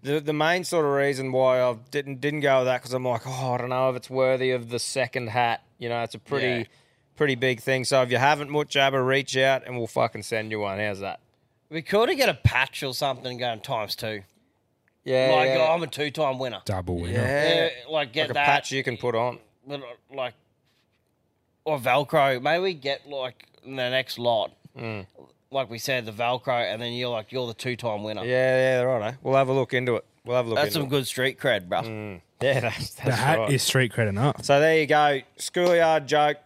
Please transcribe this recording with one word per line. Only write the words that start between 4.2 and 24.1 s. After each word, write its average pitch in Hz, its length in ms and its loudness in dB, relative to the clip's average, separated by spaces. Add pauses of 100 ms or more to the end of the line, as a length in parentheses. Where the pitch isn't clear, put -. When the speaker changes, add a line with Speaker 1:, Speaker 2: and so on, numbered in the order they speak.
Speaker 1:
of 117 180 -4
the 120 80 -4
second 123 500 -4
hat." 117 340 0 (160)
You 120 120 -8
know, 117 120 -4
it's 113 120 -8
a 113 40 -14
pretty, 127 420 -2
Speaker 2:
Yeah. 113 40 -4 (520)
Speaker 1:
pretty 143 180 2
big 123 260 0
thing. 131 240 0
So 135 180 4
if 120 80 0
you 123 80 2
haven't, 143 320 4
Mutt 147 180 -2
Jabber, 135 360 2
reach 131 320 0
out 131 300 2
and 127 100 -10
we'll 117 100 -4
fucking 113 360 -2
send 110 280 -4
you 107 100 -4
one. 98 180 -4
How's 104 220 -4
that? 98 200 -8 (500)
Speaker 2:
We 160 120 -8
coulda 233 320 2
get 262 160 2
a 156 40 0
patch - 480 2
or 135 120 -6
something 131 440 -4
going 117 220 -4
times 110 360 -4
two. 107 260 -8 (840)
Speaker 1:
Yeah, 131 300 2
Speaker 2:
Like, 131 140 4
Speaker 1:
yeah. 131 80 2 (120)
Speaker 2:
"Oh, 160 60 4
I'm 170 80 -2
a 160 60 -6
two-time 139 500 -2
winner." 120 260 -6
Speaker 3:
Double 92 320 -4
winner. 87 240 -4
Speaker 1:
Yeah. 143 340 2
Speaker 2:
Yeah, 165 140 2 (220)
like, 147 240 -2
get 151 80 0
Speaker 1:
Like 147 80 -2
a - 40 -4
Speaker 2:
that. 143 120 2
Speaker 1:
patch 139 260 2
you 135 100 -2
can 123 140 -4
put 123 180 -2
on. 120 240 -2 (280)
Speaker 2:
But, 139 160 -10
uh, - 20 -16 (300)
like, 127 200 -6 (1300)
Or 151 140 -2
Velcro. 135 640 2
Maybe 160 200 2
we 190 120 -2
get, 139 340 -6
like, 131 380 -10 (180)
in 135 120 -12
the 127 140 -2
next 131 280 -2